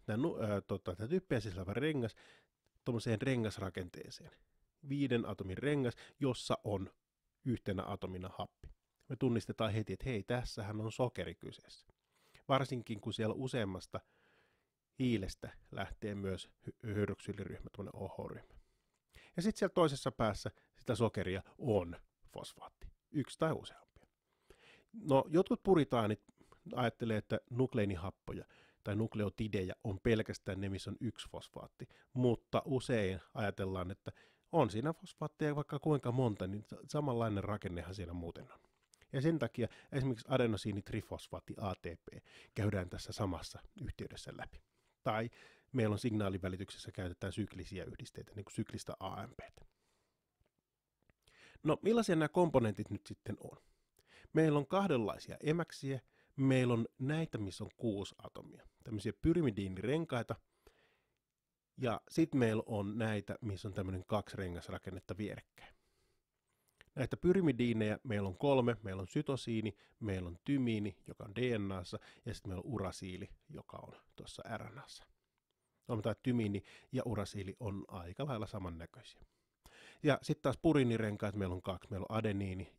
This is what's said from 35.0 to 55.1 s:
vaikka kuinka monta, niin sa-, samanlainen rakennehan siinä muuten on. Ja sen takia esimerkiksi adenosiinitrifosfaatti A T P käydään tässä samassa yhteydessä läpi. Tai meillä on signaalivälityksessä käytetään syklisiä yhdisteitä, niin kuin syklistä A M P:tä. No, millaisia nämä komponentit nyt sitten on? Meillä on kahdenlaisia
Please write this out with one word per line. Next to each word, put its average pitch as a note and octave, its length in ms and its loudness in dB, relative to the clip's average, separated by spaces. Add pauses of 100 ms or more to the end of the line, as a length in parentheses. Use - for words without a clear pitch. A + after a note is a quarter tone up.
vaikka D3 220 -4
kuinka C3+ 340 2
monta, A#2 340 2
niin G#2 200 -4
sa-, G2+ 120 -14 (100)
samanlainen A#2 560 0
rakennehan F2+ 500 -4
siinä F2 180 -6
muuten E2+ 400 -8
on. - 60 -20 (540)
Ja C3+ 100 0
sen D#3+ 160 4
takia A#2 300 0 (240)
esimerkiksi C3 360 0
adenosiinitrifosfaatti G#2+ 1300 0
A G2+ 160 -2
T - 80 -10
P - 420 -12 (300)
käydään G2 360 0
tässä - 220 -10
samassa F#2+ 460 -4 (240)
yhteydessä - 540 -10
läpi. - 260 -14 (400)
Tai A2+ 280 0 (420)
meillä A2 200 4
on G2+ 60 2
signaalivälityksessä F#2+ 920 -2
käytetään F2+ 400 -4
syklisiä F2+ 520 -6
yhdisteitä, - 500 -12
niin G2+ 100 -10
kuin - 100 -18
syklistä - 460 -6
A G2 260 -8
M - 40 -16
P:tä. - 360 -16 (2000)
No, D3+ 200 2
millaisia G#3+ 340 4
nämä D#3 120 6
komponentit B2+ 640 4
nyt - 160 -6
sitten - 340 -8
on? - 220 -14 (720)
Meillä D#3 260 6
on C#3 80 2
kahdenlaisia D#3+ 720 2